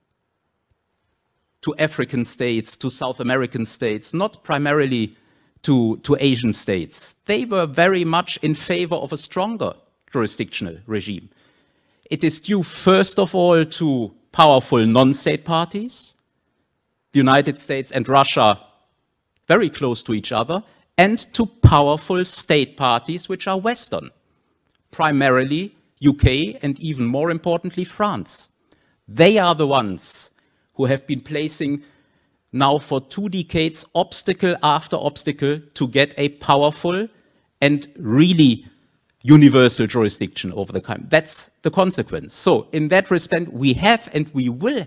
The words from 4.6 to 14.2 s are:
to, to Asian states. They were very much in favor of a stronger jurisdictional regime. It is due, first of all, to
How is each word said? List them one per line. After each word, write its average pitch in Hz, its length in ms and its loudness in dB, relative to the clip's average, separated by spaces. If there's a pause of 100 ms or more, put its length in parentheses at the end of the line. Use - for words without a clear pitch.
to, 117 340 2
to 139 220 -2
Asian 120 340 0
states. - 600 -6 (100)
They 220 200 -2
were 196 200 -2
very 170 400 0
much 170 360 -4
in 156 140 -2
favor 175 400 -4
of 143 180 -8
a 147 40 -10
stronger 185 560 -6 (380)
jurisdictional 104 680 -6 (100)
regime. 98 420 -8 (800)
It 160 140 -4
is 156 160 -2
due, 196 240 -2
first 190 560 2
of 190 160 -2
all, 175 300 4
to 139 460 -4 (200)